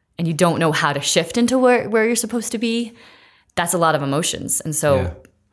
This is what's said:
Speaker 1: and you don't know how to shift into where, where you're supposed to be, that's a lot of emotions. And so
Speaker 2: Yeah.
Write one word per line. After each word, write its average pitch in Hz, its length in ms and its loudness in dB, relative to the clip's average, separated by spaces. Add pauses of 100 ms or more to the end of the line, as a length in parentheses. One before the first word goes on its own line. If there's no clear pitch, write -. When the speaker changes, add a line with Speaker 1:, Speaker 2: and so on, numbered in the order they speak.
(180)
Speaker 1:
and 170 80 -2
you 165 80 0
don't 160 260 2
know 160 120 2
how 147 220 0
to 143 80 -4
shift - 360 -2
into 240 220 2
where, 247 300 4
where 220 160 2
you're 233 100 0
supposed 226 380 -4
to 233 40 -4
be, 226 360 -4 (640)
that's 175 180 0
a 185 40 0
lot 160 180 2
of 143 60 -2
emotions. - 600 -4
And 156 120 -6
so 143 280 2
Speaker 2:
Yeah. 85 120 -4 (400)